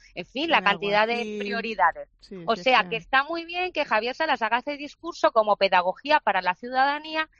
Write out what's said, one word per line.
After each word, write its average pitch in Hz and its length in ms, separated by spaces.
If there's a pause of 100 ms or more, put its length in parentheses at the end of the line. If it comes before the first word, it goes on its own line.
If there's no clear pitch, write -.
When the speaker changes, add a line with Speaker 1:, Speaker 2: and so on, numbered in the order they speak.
(160)
Speaker 1:
En 175 100
fin, 302 240
la 277 80
Speaker 2:
Señora 202 140
Speaker 1:
cantidad 202 360
de 233 60
Speaker 2:
Guajín. 214 260
Speaker 1:
prioridades. 208 680 (120)
Speaker 2:
Sí, 185 260
Speaker 1:
O 175 80
Speaker 2:
sí, 180 60
es - 20
Speaker 1:
sea, 240 220
Speaker 2:
que 180 40
Speaker 1:
que 226 80
está 262 260
muy 330 220
bien 359 260
que - 140
Javier 233 300
Salas 302 260
haga 220 160
ese 285 200
discurso 311 540
como 214 260
pedagogía 190 600
para 190 220
la 180 140
ciudadanía 294 760 (100)